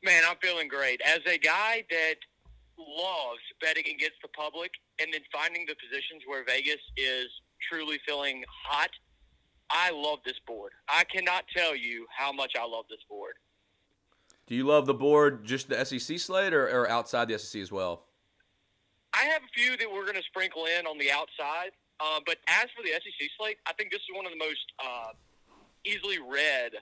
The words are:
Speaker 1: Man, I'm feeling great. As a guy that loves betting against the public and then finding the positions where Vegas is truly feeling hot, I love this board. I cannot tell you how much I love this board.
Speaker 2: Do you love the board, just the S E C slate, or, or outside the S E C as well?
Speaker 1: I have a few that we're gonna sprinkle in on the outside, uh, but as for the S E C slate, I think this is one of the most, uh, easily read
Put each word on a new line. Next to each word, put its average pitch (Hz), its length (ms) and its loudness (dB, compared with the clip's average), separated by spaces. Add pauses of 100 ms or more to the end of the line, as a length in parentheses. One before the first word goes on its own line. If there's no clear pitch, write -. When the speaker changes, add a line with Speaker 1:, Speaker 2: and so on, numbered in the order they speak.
Speaker 1:
Man, 175 260 8
I'm 175 140 2
feeling 170 280 0
great. 131 320 0
As 160 260 6
a 175 100 4
guy 208 520 2
that 160 260 0 (640)
loves 147 640 -6 (180)
betting 160 260 2
against 151 360 -4
the 147 80 -16
public 156 420 -6 (260)
and 156 160 -2
then 156 80 -4 (100)
finding 170 340 -2
the 151 100 -6
positions 135 500 -10
where 135 200 -6
Vegas 135 340 0 (160)
is 131 320 -2 (420)
truly 156 380 -4
feeling 143 420 -4
hot, 147 420 -2 (760)
I 175 220 2
love 147 340 -2
this 123 220 -8
board. 101 240 -10 (160)
I 165 160 6
cannot 180 400 0 (120)
tell 170 200 2
you 117 400 -6
how 139 160 -2
much 139 240 -4
I 117 100 -2
love 113 240 -8
this 110 200 -18
board. 104 240 -12 (1120)
Speaker 2:
Do 120 80 -4
you 131 80 0
love 143 220 8
the 135 80 4
board, 139 500 6
just 127 260 -4
the 120 100 0
S 131 120 -2
E 127 80 -4
C - 180 -6
slate, 185 360 0
or, 139 160 6
or 123 180 4
outside 117 400 2
the 110 60 0
S 107 100 -4
E - 40 -12
C 107 140 -6
as 92 100 -8
well? 92 340 -4 (1080)
Speaker 1:
I 226 120 4
have 311 180 2
a 247 160 -8
few 254 180 4
that 226 140 -4
we're 196 140 -4
gonna 190 180 -4
sprinkle 180 420 -4
in 170 200 0
on 156 120 -6
the 143 140 0
outside, 156 600 -4 (280)
uh, 156 260 0
but 165 120 0 (100)
as 196 180 4 (100)
for 466 80 -14
the 349 80 -2
S 170 160 0
E 202 120 -14
C 143 100 -4 (100)
slate, - 260 -4
I 165 80 -4
think 196 180 -4
this 196 100 -6
is 190 140 -12
one 190 100 -8
of 175 60 -10
the 165 60 -12
most, 156 420 -6
uh, 123 340 -8 (680)
easily 196 360 -4
read 135 640 0